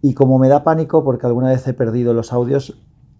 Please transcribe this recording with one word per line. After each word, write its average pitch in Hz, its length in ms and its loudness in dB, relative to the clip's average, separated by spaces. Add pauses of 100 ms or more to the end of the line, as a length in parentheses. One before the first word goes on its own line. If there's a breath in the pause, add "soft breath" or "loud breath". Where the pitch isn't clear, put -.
Y 135 120 2
como 131 240 4
me 131 100 4
da 147 140 4
pánico, 160 400 0
porque 127 240 -4
alguna 123 220 0
vez 131 180 -2
he 131 80 -4
perdido 120 400 -2
los 117 180 -4
audios, 123 480 -4 (400)